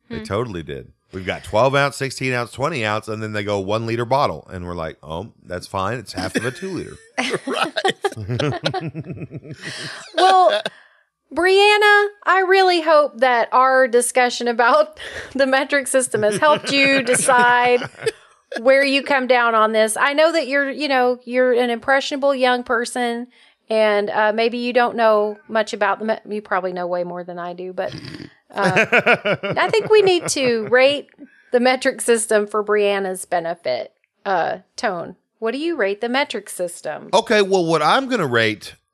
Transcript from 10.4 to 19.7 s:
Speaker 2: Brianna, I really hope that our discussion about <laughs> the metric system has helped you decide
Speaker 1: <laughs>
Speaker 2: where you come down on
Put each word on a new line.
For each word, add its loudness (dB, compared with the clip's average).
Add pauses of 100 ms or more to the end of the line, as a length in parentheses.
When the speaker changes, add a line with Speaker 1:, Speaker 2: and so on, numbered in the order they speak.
Speaker 2:
Brianna, 4 (200)
I 4
really 4
hope 2
that 4
our 4
discussion 0
about 2 (180)
<laughs> -16
the 2
metric 0
system 0
has 2
helped 2
you 2
decide 2 (420)
Speaker 1:
<laughs> -14
Speaker 2:
where 4
you 0
come 0
down 2
on 4